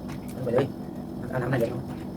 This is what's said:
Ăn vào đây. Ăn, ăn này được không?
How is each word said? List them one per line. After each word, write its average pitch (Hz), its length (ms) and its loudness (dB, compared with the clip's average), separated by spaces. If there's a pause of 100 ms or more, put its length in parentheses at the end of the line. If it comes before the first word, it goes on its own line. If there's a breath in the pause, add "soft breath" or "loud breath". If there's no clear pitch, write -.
(360)
Ăn - 100 -2
vào 117 100 4
đây. 139 120 6 (640)
Ăn, 127 100 2
ăn 127 100 2
này 131 80 6
được 113 100 6
không? 123 120 -2 (360)